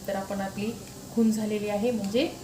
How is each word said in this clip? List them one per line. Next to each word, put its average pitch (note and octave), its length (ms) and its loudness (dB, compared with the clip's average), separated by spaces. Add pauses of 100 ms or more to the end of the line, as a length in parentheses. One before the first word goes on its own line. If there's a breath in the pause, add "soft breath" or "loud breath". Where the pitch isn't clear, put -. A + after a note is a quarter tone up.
तर G3 80 -2
आपण G3 260 -4
आपली G3+ 300 -2 (440)
खूण A3+ 160 6
झालेली G#3+ 380 0
आहे, G#3 220 2
म्हणजे A3 380 2 (140)